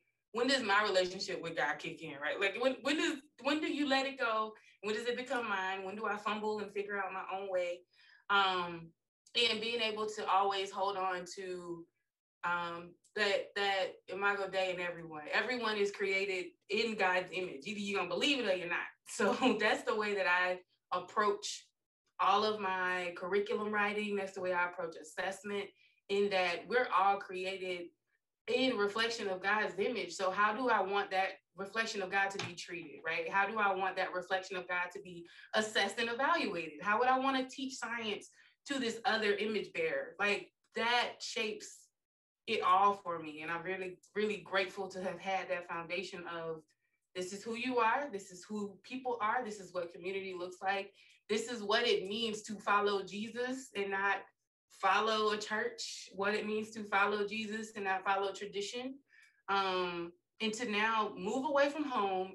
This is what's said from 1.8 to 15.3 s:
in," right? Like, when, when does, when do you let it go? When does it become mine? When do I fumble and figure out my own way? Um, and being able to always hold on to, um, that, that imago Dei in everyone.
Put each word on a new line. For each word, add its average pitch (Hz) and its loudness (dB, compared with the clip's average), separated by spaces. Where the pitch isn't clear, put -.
in," 151 -10
right? 147 -2
Like, 196 0
when, 262 2
when 285 2
does, 320 0
when 294 2
do 320 0
you 285 0
let 269 4
it 269 -6
go? 220 0
When 214 0
does 233 -4
it 240 0
become 247 -2
mine? 190 -2
When 190 -6
do 214 -4
I 208 0
fumble 214 -2
and 202 -6
figure 202 -4
out 190 -2
my 190 -6
own 196 -4
way? 180 0
Um, 180 2
and 226 2
being 233 -2
able 214 -2
to 208 -6
always 196 4
hold 196 0
on 185 -2
to, 175 -8
um, 175 -2
that, 202 2
that 196 2
imago 196 0
Dei 185 0
in 180 -4
everyone. 165 -8